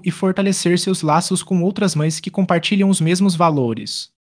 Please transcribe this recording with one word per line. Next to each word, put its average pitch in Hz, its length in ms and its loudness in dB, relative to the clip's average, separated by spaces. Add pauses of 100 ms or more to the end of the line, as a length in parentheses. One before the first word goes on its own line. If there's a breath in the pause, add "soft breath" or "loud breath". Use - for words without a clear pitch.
e 185 60 -2
fortalecer 190 680 0
seus 185 240 -2
laços 165 400 0
com 180 220 0
outras 190 320 0
mães 156 240 -2
que - 100 -10
compartilham 196 640 0
os 185 100 0
mesmos 180 320 2
valores. 131 760 -2 (200)